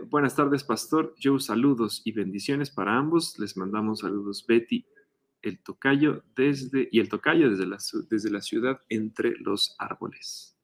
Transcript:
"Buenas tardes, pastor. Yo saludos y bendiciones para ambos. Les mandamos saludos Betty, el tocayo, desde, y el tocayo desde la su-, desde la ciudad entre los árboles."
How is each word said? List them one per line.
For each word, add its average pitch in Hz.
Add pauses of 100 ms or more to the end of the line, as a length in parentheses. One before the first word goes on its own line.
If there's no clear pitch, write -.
"Buenas 143
tardes, 143
pastor. 156
Yo 135
saludos 117
y 110
bendiciones 104
para 104
ambos. 160
Les 104
mandamos 107
saludos 101
Betty, 117 (560)
el 95
tocayo, 139 (100)
desde, 135
y 113
el -
tocayo 151
desde 95
la 98
su-, -
desde 107
la 101
ciudad 120
entre 110
los 101
árboles." -